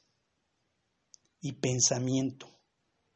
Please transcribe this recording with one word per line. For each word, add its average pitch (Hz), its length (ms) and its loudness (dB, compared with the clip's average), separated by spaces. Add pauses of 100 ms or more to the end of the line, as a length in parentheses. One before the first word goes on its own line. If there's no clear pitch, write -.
(1400)
y 135 140 -8
pensamiento. 131 1040 0 (560)